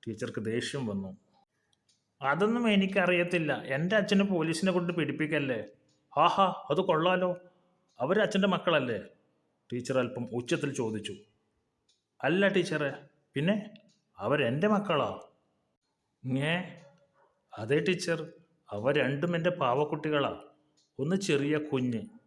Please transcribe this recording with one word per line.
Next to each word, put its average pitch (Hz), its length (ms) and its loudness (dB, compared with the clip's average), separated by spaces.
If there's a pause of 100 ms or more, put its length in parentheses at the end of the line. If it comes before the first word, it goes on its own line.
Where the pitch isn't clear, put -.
ടീച്ചർക്ക് 117 420 -8
ദേഷ്യം 123 420 -2
വന്നു. 98 240 -4 (1080)
"അതൊന്നും 202 500 2
എനിക്കറിയത്തില്ല. 180 800 2 (120)
എൻ്റെ 160 320 0
അച്ഛനെ 202 300 4
പോലീസിനെ 175 460 0
കൊണ്ട് 175 220 0
പിടിപ്പിക്കല്ലേ." 143 680 -2 (540)
"ആഹാ, 175 340 4 (220)
അത് 156 120 2
കൊള്ളാലോ. 180 500 2 (680)
അവര് 165 200 2
അച്ഛൻ്റെ 196 280 2
മക്കളല്ലേ?" 151 520 2 (680)
ടീച്ചർ 123 280 -2
അല്പം 120 340 -2
ഉച്ചത്തിൽ 135 420 -2
ചോദിച്ചു. 110 420 -6 (1040)
"അല്ല 180 280 2
ടീച്ചറെ, 156 460 0 (400)
പിന്നെ 165 220 2 (640)
അവരെൻ്റെ 143 500 0
മക്കളാ." 175 440 2 (1120)
"ഞേ?" 135 320 0 (1000)
"അതെ 113 260 0
ടീച്ചർ, 165 400 -2 (500)
അവ 107 220 -2
രണ്ടും 143 440 2
എൻ്റെ 165 140 0
പാവക്കുട്ടികളാ. 151 840 0 (680)
ഒന്ന് 156 160 0
ചെറിയ 151 420 2
കുഞ്ഞ് 127 440 -2 (260)